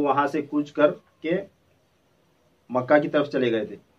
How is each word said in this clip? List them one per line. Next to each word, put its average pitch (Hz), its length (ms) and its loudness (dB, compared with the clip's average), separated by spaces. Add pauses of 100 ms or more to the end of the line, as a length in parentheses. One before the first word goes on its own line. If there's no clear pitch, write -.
वहाँ 143 260 2
से 147 140 -4
कूच 147 300 -4
करके 151 640 0 (1300)
मक्का 127 280 2
की 147 100 0
तरफ - 200 0
चले 123 220 0
गए 110 160 -2
थे 98 120 -14 (200)